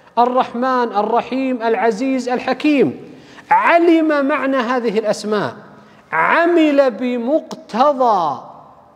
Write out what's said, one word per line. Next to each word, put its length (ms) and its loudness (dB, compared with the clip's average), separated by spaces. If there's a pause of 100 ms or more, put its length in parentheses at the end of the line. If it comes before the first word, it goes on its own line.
(180)
الرحمن، 800 0
الرحيم، 680 -2
العزيز، 680 -2
الحكيم، 720 0 (500)
علم 760 4
معنى 300 -2
هذه 420 -2
الأسماء، 560 -2 (580)
عمل 760 2
بمقتضى 1500 0 (560)